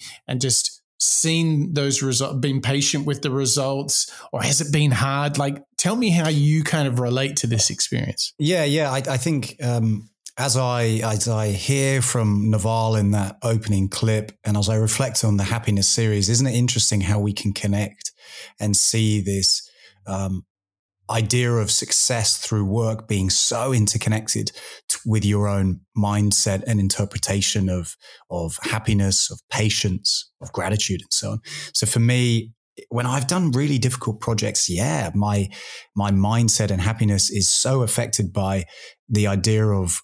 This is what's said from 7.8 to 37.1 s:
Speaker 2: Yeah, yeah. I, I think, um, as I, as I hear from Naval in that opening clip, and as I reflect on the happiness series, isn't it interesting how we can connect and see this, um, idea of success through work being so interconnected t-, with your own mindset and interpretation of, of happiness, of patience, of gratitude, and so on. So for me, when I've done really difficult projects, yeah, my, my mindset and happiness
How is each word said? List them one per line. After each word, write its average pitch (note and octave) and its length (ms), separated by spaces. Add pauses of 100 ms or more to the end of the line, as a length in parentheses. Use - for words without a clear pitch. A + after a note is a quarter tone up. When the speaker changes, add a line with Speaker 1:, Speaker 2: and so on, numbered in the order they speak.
Speaker 2:
Yeah, D#3+ 260
yeah. D3 260
I, C3 80
I C3+ 180
think, C#3+ 460
um, A2+ 480 (260)
as B2+ 220
I, A#2+ 440
as G#2+ 240
I G#2+ 220
hear C3+ 540
from G#2+ 480
Naval A2+ 460
in G2+ 160
that G2+ 300
opening G#2+ 460
clip, G#2+ 440 (120)
and G#2 140
as G#2 100
I A2 80
reflect A2 480
on G#2 140
the G2 60
happiness G#2 440
series, G#2 400
isn't A#2+ 180
it B2 80
interesting A#2+ 460
how G2+ 180
we G#2 140
can G2+ 220
connect G2+ 580 (460)
and G#2 180
see A2 460
this, G2 440 (400)
um, F#2+ 380 (640)
idea A2+ 400
of A2+ 220
success - 640
through G#2 260
work G#2+ 440
being F#2+ 220
so A#2+ 420
interconnected A2 800 (360)
t-, - 160
with G#2+ 200
your G#2 240
own F#2+ 320 (180)
mindset G2+ 720
and A2 100
interpretation A2 920
of, F2+ 280 (340)
of E2+ 320
happiness, G2+ 640
of - 120 (100)
patience, - 800 (100)
of - 120
gratitude, G2 500
and - 100
so G#2 200
on. A2 80 (340)
So - 100
for A2+ 140
me, A#2 540 (380)
when A#2+ 160
I've C3 200
done F3 240
really C#3 260
difficult A#2 440
projects, G#2+ 500
yeah, A#2 420
my, G2+ 360 (480)
my G2+ 160
mindset G#2+ 580
and F#2 100
happiness G2+ 480